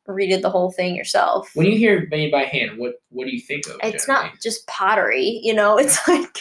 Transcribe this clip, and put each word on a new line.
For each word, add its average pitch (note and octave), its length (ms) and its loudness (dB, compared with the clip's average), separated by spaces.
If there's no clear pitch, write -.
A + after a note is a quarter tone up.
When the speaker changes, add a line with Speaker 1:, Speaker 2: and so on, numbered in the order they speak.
Speaker 1:
redid F#3+ 320 0
the F3+ 80 0
whole F#3 220 2
thing F3+ 240 -4
yourself. - 580 0
Speaker 2:
When D#3+ 140 2
you A3 100 4
hear G#3 320 4
made D3+ 220 -2
by C#3 140 2
hand, A2+ 340 -4
what, B2 160 -6
what B2+ 160 -10
do C3 60 -8
you A#2+ 80 -6
think D3 280 -8
of - 160 -14
Speaker 1:
It's - 240 -4
Speaker 2:
generally? C4+ 220 0
Speaker 1:
not - 120 -20
just A3 240 -6
pottery, G3 800 0
you A3 100 0
know? G#3 240 4
<laughs> - 20 6
It's - 280 2
like - 340 0